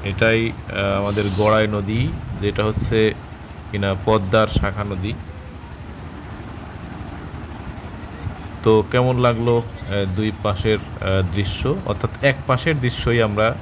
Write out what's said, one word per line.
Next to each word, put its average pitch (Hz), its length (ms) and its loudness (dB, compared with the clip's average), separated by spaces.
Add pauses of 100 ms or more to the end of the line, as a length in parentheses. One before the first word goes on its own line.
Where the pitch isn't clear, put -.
এটাই, 113 480 2
আহ, 98 480 -2
আমাদের 101 240 0 (140)
গড়াই 107 300 6
নদী, 104 400 0 (340)
যেটা 104 240 0
হচ্ছে 110 480 2 (580)
কিনা 98 240 0 (100)
পদ্মার 107 420 4
শাখা 101 360 0
নদী। 101 300 -4 (3500)
তো 110 280 6
কেমন 123 260 4
লাগলো, 120 400 4
আহ, 101 480 -2 (100)
দুই 107 160 2 (120)
পাশের, 107 340 2
আহ, 95 580 0
দৃশ্য, 101 400 0 (100)
অর্থাৎ - 240 -2 (120)
এক 135 140 4 (120)
পাশের 139 320 2
দৃশ্যই 120 420 2
আমরা 107 400 2